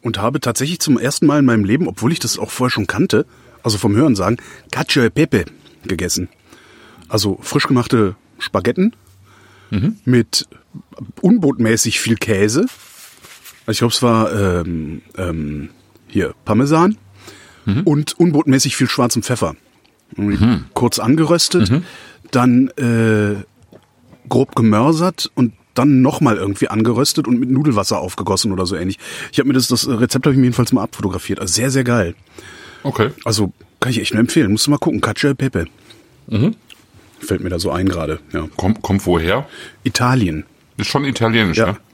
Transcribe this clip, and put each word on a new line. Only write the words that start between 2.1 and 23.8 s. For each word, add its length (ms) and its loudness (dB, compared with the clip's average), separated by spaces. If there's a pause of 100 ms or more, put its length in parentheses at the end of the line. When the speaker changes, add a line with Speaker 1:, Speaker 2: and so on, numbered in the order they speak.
Speaker 1:
ich 60 -6
das 200 -6
auch 100 -6
vorher 220 -2
schon 160 -4
kannte, 380 0 (380)
also 140 0
vom 200 0
Hörensagen, 400 2 (340)
Cacio 320 0
e 60 2
Pepe 340 0 (420)
gegessen. 440 -4 (800)
Also 320 -2
frisch 260 -2
gemachte 480 2 (240)
Spaghetten 560 -2 (760)
Speaker 2:
Mhm. 340 -2
Speaker 1:
mit 420 0 (720)
unbotmäßig 800 2
viel 160 0
Käse. 500 0 (1040)
Ich 120 -4
glaub, 120 2
es 100 -2
war, 320 2
ähm, 680 -2 (160)
ähm, 520 -6 (380)
hier 260 -2 (120)
Parmesan 520 2 (680)
Speaker 2:
Mhm. 160 0
Speaker 1:
und 360 0
unbotmäßig 600 0
viel 100 0
schwarzem 360 -2
Pfeffer. 340 -4 (580)
Speaker 2:
Mhm. 480 0 (100)
Speaker 1:
Kurz 260 0
angeröstet, 680 2
Speaker 2:
Mhm. 140 2 (480)
Speaker 1:
dann, 460 4
äh, 680 0 (880)